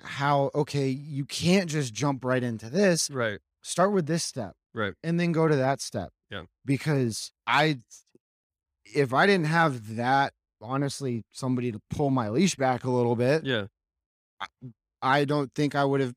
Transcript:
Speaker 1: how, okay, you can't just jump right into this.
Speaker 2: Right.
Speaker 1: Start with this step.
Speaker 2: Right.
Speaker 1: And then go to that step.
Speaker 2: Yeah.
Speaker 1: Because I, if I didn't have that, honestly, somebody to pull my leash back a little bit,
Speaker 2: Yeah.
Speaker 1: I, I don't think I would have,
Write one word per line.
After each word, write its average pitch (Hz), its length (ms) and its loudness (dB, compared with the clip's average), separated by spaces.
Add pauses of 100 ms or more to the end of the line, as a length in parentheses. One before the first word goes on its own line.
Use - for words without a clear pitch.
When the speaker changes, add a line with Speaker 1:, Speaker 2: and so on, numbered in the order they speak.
Speaker 1:
how, 139 500 0
okay, 143 360 -2
you 143 340 -6
can't 175 460 0
just 143 240 -4
jump 131 320 -2
right 127 180 0
into 113 260 -6
this. 175 400 2
Speaker 2:
Right. 117 300 -4 (220)
Speaker 1:
Start 190 320 2
with 180 120 2
this 160 200 -2
step. 104 300 -10 (180)
Speaker 2:
Right. 104 200 -4 (100)
Speaker 1:
And 170 160 -2
then 170 120 0
go 160 160 2
to 151 80 4
that 131 260 2
step. - 300 -8 (180)
Speaker 2:
Yeah. 92 140 -10 (220)
Speaker 1:
Because 131 640 -2 (160)
I, 143 320 2 (1080)
if 123 280 0
I 156 120 6
didn't 190 220 4
have 135 500 0
that, 131 360 2 (280)
honestly, 131 680 -4
somebody 123 400 -2
to 107 80 -10 (100)
pull 143 200 -2
my 127 200 0
leash 160 260 2
back 127 280 0
a 131 80 -2
little 120 240 2
bit, 135 300 2
Speaker 2:
Yeah. 110 220 -2 (720)
Speaker 1:
I, 98 80 -8 (540)
I 139 240 4
don't 143 280 -2
think 147 220 0
I 143 100 4
would 139 160 2
have, 123 160 -2